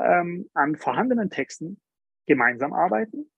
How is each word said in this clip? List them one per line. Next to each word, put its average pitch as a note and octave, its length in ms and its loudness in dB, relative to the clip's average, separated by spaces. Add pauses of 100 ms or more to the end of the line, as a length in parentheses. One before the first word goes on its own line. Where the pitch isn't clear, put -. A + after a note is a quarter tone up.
ähm, F3 480 0
an D3+ 240 0
vorhandenen G#3+ 540 -2
Texten D#3+ 500 -8 (460)
gemeinsam B2 460 2
arbeiten, G#3+ 640 0